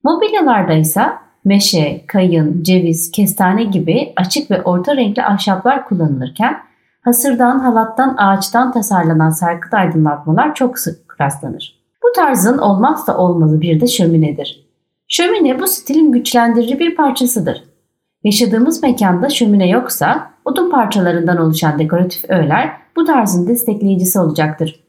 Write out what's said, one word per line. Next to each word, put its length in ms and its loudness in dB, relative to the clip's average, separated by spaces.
Mobilyalarda 680 0
ise 280 0
meşe, 640 0
kayın, 560 0
ceviz, 480 0
kestane 520 0
gibi 540 -2
açık 340 -2
ve 100 0
orta 340 0
renkli 280 0
ahşaplar 640 0
kullanılırken 720 -2
hasırdan, 580 0
halattan, 580 0
ağaçtan 540 0
tasarlanan 580 2
sarkıt 440 -4
aydınlatmalar 840 0
çok 240 -2
sık 420 -10
rastlanır. 580 -8
Bu 120 4
tarzın 420 2
olmazsa 600 0
olmazı 440 2
bir 200 2
de 60 2
şöminedir. 760 0
Şömine 520 0
bu 80 -4
stilin 440 0
güçlendirici 680 0
bir 160 0
parçasıdır. 680 -2
Yaşadığımız 600 2
mekanda 460 0
şömine 400 2
yoksa 600 -2
odun 260 0
parçalarından 680 0
oluşan 420 0
dekoratif 500 -2
öğeler 400 0
bu 100 2
tarzın 420 0
destekleyicisi 720 0
olacaktır. 680 -2